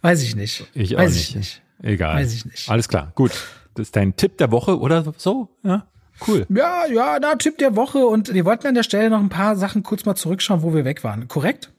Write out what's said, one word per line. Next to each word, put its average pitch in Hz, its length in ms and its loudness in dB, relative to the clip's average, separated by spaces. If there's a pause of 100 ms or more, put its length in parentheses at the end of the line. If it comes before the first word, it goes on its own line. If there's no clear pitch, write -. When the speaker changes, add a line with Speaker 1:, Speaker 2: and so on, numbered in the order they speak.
Speaker 1:
weiß 170 220 2
ich 113 120 -4
nicht. 104 380 -8
Speaker 2:
Ich 113 240 0
auch - 20 2
Speaker 1:
Weiß 175 140 4
Speaker 2:
nicht. 82 160 -2
Speaker 1:
ich - 80 -12
nicht. - 240 -8 (200)
Speaker 2:
Egal. 87 360 0
Speaker 1:
Weiß 113 160 0
ich 117 100 -8
nicht. - 260 -14
Speaker 2:
Alles 113 200 0
klar, 76 260 -2
gut. 127 160 4 (440)
Das 110 120 -8
ist - 80 -20
dein 98 220 2
Tipp - 220 0
der 131 120 2
Woche 170 260 2
oder 151 380 0
so? 226 480 -4
Ja, 202 240 -2 (400)
cool. 175 220 2
Speaker 1:
Ja, 339 340 2 (100)
ja, 277 280 2
na, 294 140 0
Tipp 311 220 -2
der 254 200 2
Woche 269 280 0
und 220 280 2
wir 180 100 2
wollten 233 240 2
an 269 80 2
der 233 80 2
Stelle 220 260 2
noch 214 120 2
ein 202 80 2
paar 202 260 0
Sachen 190 280 -2
kurz - 200 -6
mal 196 120 0
zurückschauen, 180 460 -2
wo 165 120 0
wir 156 100 2
weg 131 220 -4
waren, 113 240 -6
korrekt? 165 500 -4